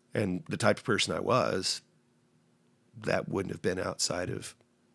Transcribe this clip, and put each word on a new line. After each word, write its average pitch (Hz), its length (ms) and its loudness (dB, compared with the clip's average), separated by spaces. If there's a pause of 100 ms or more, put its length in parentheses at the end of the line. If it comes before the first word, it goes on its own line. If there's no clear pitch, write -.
(140)
And 95 360 0
the - 80 -2
type 104 200 4
of - 60 -14
person 95 320 0
I 80 40 0
was, 95 640 2 (1160)
that - 300 0
wouldn't 92 240 -2
have - 80 -10
been 90 180 0
outside 90 500 -2
of - 260 -8 (400)